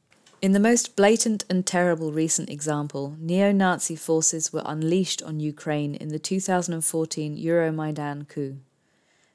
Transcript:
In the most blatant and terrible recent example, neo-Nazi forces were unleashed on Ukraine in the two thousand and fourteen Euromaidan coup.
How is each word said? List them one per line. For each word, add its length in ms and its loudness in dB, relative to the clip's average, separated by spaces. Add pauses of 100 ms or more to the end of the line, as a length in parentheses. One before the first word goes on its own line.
(400)
In 120 4
the 60 6
most 380 2
blatant 520 4
and 160 0
terrible 460 2
recent 400 -2
example, 680 -4
neo-Nazi 760 2
forces 580 0
were 120 -4
unleashed 580 0
on 160 -6
Ukraine 560 -4
in 140 -10
the 100 -6
two 220 -2
thousand 340 0
and 100 -4
fourteen 520 -2
Euromaidan 880 -2
coup. 300 -8 (800)